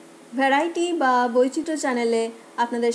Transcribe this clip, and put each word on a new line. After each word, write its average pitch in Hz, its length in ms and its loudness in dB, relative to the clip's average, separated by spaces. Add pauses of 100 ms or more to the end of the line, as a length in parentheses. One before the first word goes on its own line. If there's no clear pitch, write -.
(380)
Variety 294 480 0 (160)
বা 254 120 2 (220)
বৈচিত্র্য 285 480 0
চ্যানেলে 233 400 0 (400)
আপনাদের 240 320 0